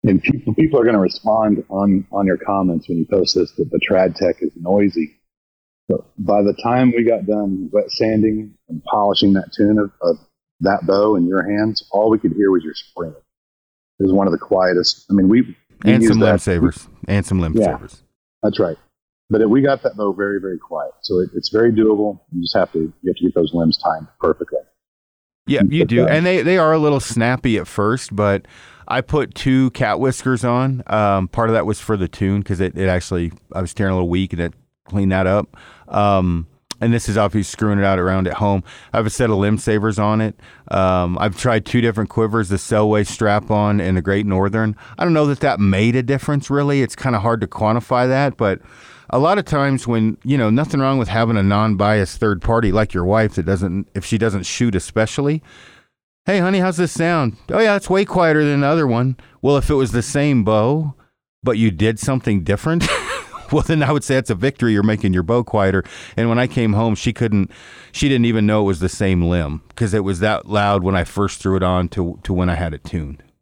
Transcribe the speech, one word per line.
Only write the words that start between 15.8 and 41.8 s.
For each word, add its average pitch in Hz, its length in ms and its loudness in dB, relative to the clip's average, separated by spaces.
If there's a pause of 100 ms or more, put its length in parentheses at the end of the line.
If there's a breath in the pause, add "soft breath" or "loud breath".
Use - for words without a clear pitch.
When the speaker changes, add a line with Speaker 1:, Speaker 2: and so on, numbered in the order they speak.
Speaker 2:
And 113 180 4
Speaker 1:
used 110 120 4
Speaker 2:
some 110 60 2
limb 107 120 4
Speaker 1:
that. 87 80 2
Speaker 2:
savers. - 480 -2 (180)
And 98 200 0
some 92 140 0
limb 80 160 -2
Speaker 1:
Yeah. 92 200 2
Speaker 2:
savers. - 260 -20 (400)
Speaker 1:
That's 104 160 -2
right. 85 180 0 (540)
But 107 100 2
it, 110 100 4
we 131 100 4
got 139 220 0
that 113 140 -4
bow 101 160 -2
very, 101 280 -4
very 92 180 -8
quiet. 76 340 -10 (100)
So - 180 -2
it, 92 140 -2
it's 107 160 -6
very 117 220 4
doable. 107 480 2 (120)
You 87 100 -4
just 87 140 -4
have 92 160 0
to, 82 80 -2
you 80 120 -4 (160)
have 87 80 -2
to - 80 -6
get 90 100 0
those 80 200 0
limbs 82 240 0
timed - 300 -4 (120)
perfectly. - 380 -2 (880)
Speaker 2:
Yeah, 143 220 0
you 151 140 2
Speaker 1:
But, - 60 0
Speaker 2:
do. 120 160 2
Speaker 1:
uh, - 20 2
Speaker 2:
And 160 200 2
they, 180 160 2
they 175 160 2
are 160 140 4
a 160 60 2
little 151 220 2
snappy 117 580 0
at 80 80 -6
first, 110 480 -4
but 101 320 0 (420 loud breath)
I 123 120 -2
put 135 340 -2
two 131 360 2
cat 104 300 -2
whiskers 127 440 0
on. 127 420 0
Um, 98 420 2
part 113 220 -2
of 113 40 2
that 95 120 2
was 107 140 -4
for 110 160 -2
the 90 120 -2
tune 101 340 -2
'cause 95 180 -4
it, 92 180 -2
it 95 100 0
actually, 87 440 -2 (200)
I 90 80 -6
was 90 140 -8
tearing 95 180 -2
a 92 40 0
little 90 120 0
weak 90 240 -2
and 85 100 -4
it 85 120 -6 (320)
cleaned 98 260 -2
that 92 140 0
up. 101 300 0 (320 loud breath)
Um, 92 580 0 (340)
and 117 120 2
this 117 160 -2
is 101 80 -2
obviously 104 340 0
screwing 104 280 -2
it 98 60 2
out 95 160 2
around 92 260 0
at 87 80 -4
home. 101 300 -2 (280 loud breath)
I - 40 -2
have 113 100 0
a 107 40 -2
set 120 200 0
of 107 80 2
limb 104 180 2
savers 107 440 -2
on 107 200 0
it. 110 180 -4 (300 soft breath)
Um, 92 520 0
I've 104 180 -2
tried 110 260 0
two - 160 0